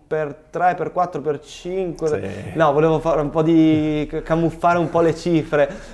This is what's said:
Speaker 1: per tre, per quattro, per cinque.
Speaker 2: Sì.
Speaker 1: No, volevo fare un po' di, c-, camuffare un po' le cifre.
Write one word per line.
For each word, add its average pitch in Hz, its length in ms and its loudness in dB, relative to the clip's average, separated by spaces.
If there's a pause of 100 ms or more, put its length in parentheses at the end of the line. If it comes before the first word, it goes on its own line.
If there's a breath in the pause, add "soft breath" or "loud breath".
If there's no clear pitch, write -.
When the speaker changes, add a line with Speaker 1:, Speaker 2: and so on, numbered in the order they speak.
Speaker 1:
per 156 420 -6
tre, 175 260 0
per 151 180 -6
quattro, 175 260 -2
per 143 220 -4
cinque. 175 680 -6
Speaker 2:
Sì. 98 500 -6
Speaker 1:
No, 156 140 4
volevo 156 300 4
fare 160 180 0
un 147 100 -2
po' 156 120 0
di, 156 680 4
c-, 156 120 -6
camuffare 165 560 0
un 170 120 0
po' 170 120 2
le 160 120 4
cifre. 151 560 0 (240 loud breath)